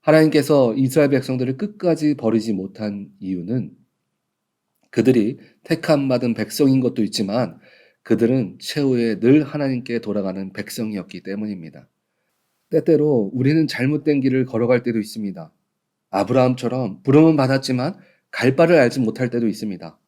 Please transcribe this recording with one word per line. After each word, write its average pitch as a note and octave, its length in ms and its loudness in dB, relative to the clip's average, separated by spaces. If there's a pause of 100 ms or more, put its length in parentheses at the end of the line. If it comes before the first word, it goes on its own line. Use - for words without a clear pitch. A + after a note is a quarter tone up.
하나님께서 D3 720 4
이스라엘 C3+ 340 2
백성들을 C3 480 -2
끝까지 D#3+ 580 -2
버리지 A2+ 380 -2
못한 G2+ 640 -8
이유는 F#2+ 520 -6 (1160)
그들이 A#2+ 480 2 (260)
택함 D#3 440 0
받은 A#2+ 260 0
백성인 C3 480 0
것도 B2 220 -2
있지만 G2+ 560 -4 (440)
그들은 A#2 560 0
최후에 A#2+ 600 -2
늘 C3+ 240 6
하나님께 C3 580 -4
돌아가는 F#2+ 520 -6
백성이었기 G2+ 680 -10
때문입니다. F#2+ 680 -10 (840)
때때로 D3 600 2
우리는 C#3+ 340 2
잘못된 C#3+ 540 0
길을 C3 240 0
걸어갈 A#2+ 380 0
때도 A2+ 160 -2
있습니다. G2 540 -10 (560)
아브라함처럼 B2 920 0
부름은 D#3 340 6
받았지만 C3 580 -2 (360)
갈 B2+ 240 0
바를 E3 220 6
알지 B2+ 240 2
못할 A#2 280 -2
때도 A#2+ 180 -2
있습니다. G2 600 -8